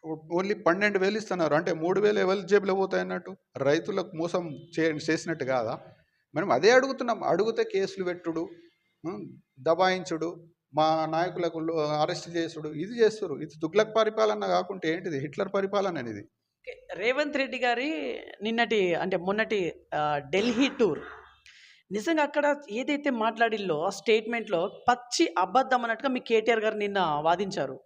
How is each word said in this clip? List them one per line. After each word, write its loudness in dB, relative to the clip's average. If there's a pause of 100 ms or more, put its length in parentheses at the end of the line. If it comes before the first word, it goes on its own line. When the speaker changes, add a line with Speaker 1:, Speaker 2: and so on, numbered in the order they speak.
Speaker 1:
ఓ-, -4
only -4
పన్నెండు 2
వేలు 2
ఇస్తున్నారు. 0
అంటే 2
మూడు 0
వేలు 4
ఎవరి 2
జేబులో 4
పోతాయన్నట్టు? -2 (200)
రైతులకు 0
మోసం -2 (300)
చే-, 2 (100)
చేసినట్టు -2
కాదా? -2 (540)
మనం 0
అదే 6
అడుగుతున్నాం. 2
అడిగితే 2
కేసులు -2
పెట్టుడు, -4 (540)
ఉం, -10 (200)
దబాయించుడు, 0 (260)
మా 2
నాయకులకు -2
లో-, -2
అరెస్ట్ 0
చేసుడు, -4
ఇది -4
చేస్తున్నారు. 2
ఇది -10 (100)
తుగ్లక్ 2
పరిపాలన 2
కాకుంటే 0
ఏంటిది? -6
హిట్లర్ -4
పరిపాలన -2
అనేది. -8
Speaker 2:
ఓకే, -20
రేవంత్ 0
రెడ్డి -2
గారి -2 (220)
నిన్నటి, 2
అంటే -2
మొన్నటి, -2 (200)
ఆ, 0
ఢిల్లీ 0 (100)
టూర్, 2 (920)
నిజంగా 0
అక్కడ 2 (140)
ఏదైతే 0
మాట్లాడిల్లో 0
ఆ 0
స్టేట్మెంట్లో 0
పచ్చి 0
అబద్ధం 2
అన్నట్టుగా -4
మీ -2
కేటీఆర్ 2
గారు 0
నిన్న -2
వాదించారు. 0